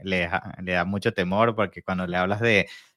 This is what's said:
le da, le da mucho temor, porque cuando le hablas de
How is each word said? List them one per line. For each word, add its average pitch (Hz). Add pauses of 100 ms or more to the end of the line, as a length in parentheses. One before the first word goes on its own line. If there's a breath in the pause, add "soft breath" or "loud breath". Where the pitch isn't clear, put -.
le 92
da, 90
le 92
da 87
mucho 101
temor, 104
porque 95
cuando 92
le 90
hablas 95
de 110 (280 loud breath)